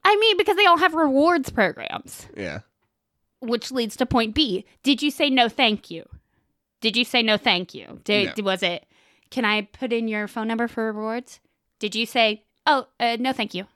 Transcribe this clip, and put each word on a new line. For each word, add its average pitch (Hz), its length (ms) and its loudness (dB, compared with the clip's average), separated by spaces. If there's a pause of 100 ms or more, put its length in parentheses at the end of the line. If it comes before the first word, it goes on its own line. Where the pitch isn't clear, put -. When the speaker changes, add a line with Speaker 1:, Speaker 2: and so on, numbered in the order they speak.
Speaker 1:
I 415 120 6
mean, 427 200 2
because 392 200 2
they 403 100 4
all 339 120 6
have 330 160 2
rewards 302 560 2
programs. - 760 -4 (100)
Speaker 2:
Yeah. 90 240 -8 (800)
Speaker 1:
Which 233 320 -4
leads 240 240 -4
to 247 100 0
point 226 280 0
B. 214 300 -2 (180)
Did 269 200 2
you 294 80 0
say, 294 200 0
"No, 247 180 4
thank 214 420 0
you"? 165 140 -14 (760)
Did 220 160 0
you 240 80 2
say, 240 180 0
"No, 214 140 2
thank 185 380 -2
you"? - 300 -18
Did, 208 340 0
Speaker 2:
No. 208 60 -6
Speaker 1:
was 190 180 -2
it, 175 240 -4 (440)
"Can 247 140 -4
I 214 180 0
put 226 300 -8
in 233 140 -2
your 214 220 -6
phone 220 180 -8
number 226 220 -2
for 220 240 -4
rewards"? 220 480 -10 (400)
Did 208 160 -4
you 226 100 -2
say, 220 380 0 (220)
"Oh, 277 200 2 (140)
uh, 233 180 0
no, 254 140 -2
thank 214 220 -6
you"? 185 220 -8